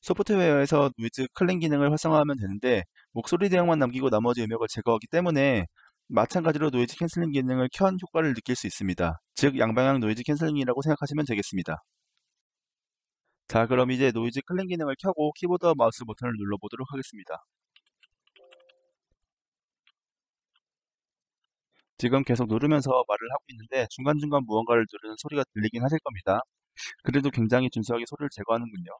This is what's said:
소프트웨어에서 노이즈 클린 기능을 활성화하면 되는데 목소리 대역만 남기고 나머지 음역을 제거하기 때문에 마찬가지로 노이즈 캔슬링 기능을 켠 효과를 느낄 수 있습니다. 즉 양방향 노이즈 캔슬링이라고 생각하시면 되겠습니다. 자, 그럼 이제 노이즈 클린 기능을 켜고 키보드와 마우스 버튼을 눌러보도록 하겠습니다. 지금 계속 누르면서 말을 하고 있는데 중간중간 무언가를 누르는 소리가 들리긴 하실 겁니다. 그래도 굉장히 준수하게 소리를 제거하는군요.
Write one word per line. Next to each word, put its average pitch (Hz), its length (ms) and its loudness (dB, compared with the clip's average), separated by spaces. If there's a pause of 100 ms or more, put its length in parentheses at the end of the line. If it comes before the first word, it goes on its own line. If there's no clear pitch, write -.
소프트웨어에서 151 960 2
노이즈 117 360 -6
클린 180 260 0
기능을 147 320 2
활성화하면 151 460 2
되는데 104 460 0 (300)
목소리 175 360 0
대역만 175 300 2
남기고 131 300 0
나머지 120 340 2
음역을 113 260 -2
제거하기 113 420 0
때문에 143 540 2 (440)
마찬가지로 147 600 0
노이즈 123 280 0
캔슬링 170 340 -2
기능을 127 420 0
켠 190 280 0
효과를 160 320 0
느낄 120 220 -4
수 - 120 -6
있습니다. 87 520 -2 (160)
즉 139 240 2
양방향 127 400 2
노이즈 110 240 -2
캔슬링이라고 143 580 0
생각하시면 147 440 -2
되겠습니다. 95 520 -4 (1700)
자, 113 200 2
그럼 127 240 2
이제 127 200 2
노이즈 117 340 -4
클린 185 220 -6
기능을 160 340 -4
켜고 156 320 0
키보드와 175 440 0
마우스 117 280 2
버튼을 113 320 -6
눌러보도록 104 540 -6
하겠습니다. 113 460 -10 (4000)
지금 131 260 2
계속 120 240 2
누르면서 139 420 2
말을 120 420 2
하고 143 180 -6
있는데 117 420 -4
중간중간 143 540 0
무언가를 113 460 2
누르는 110 280 -12
소리가 147 240 -4 (100)
들리긴 110 300 -2
하실 151 160 0
겁니다. 101 400 -2 (640)
그래도 139 280 2
굉장히 123 400 2
준수하게 117 360 -2
소리를 147 260 -8
제거하는군요. 107 680 -4